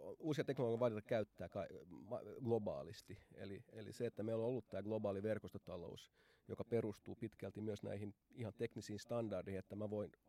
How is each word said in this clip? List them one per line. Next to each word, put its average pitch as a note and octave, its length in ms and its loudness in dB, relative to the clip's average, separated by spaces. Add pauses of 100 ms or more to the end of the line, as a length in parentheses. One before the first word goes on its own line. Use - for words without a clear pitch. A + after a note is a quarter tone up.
(180)
uusia D#3 260 4
teknologioita B2 320 4
on A#2 40 6
vaikeata A2 280 4
käyttää G#2 400 2
ka-, F#2+ 180 -2 (200)
ma-, G2 360 -6 (220)
globaalisti. G2+ 720 0 (160)
Eli, G2 380 -8
eli G#2+ 200 -10
se, A#2 140 0
että G#2 160 -2
meillä A2+ 200 2
on A#2 60 4
ollut B2+ 200 0
tää F#2+ 140 -2
globaali G#2 400 2
verkostotalous, F#2+ 880 -2 (380)
joka G#2 160 -4
perustuu A2+ 500 0
pitkälti G#2+ 460 -6
myös G#2+ 220 -2
näihin G#2 320 -4 (160)
ihan A2+ 240 -6
teknisiin G#2+ 440 -4
standardeihin, G2 600 -2
että G2+ 180 -8
mä G#2 140 -2
voin, G#2 220 -2 (160)